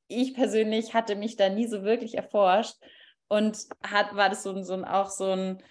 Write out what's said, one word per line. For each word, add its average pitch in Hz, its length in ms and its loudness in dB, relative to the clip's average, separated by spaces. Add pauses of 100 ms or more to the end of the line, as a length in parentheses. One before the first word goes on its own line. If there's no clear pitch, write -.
Ich 262 280 -2
persönlich 220 600 0
hatte 220 220 0
mich 208 200 -6
da 190 140 4
nie 214 160 0
so 214 160 -6
wirklich 226 340 -2
erforscht 202 600 2 (520)
und 214 300 0 (240)
hat, 208 340 0
war 196 140 6
das 202 120 -6
so 196 80 -6
ein, 190 140 -6
so 175 80 -8
ein, 185 140 -6
auch 190 240 0
so 190 160 -4
ein, 190 440 -2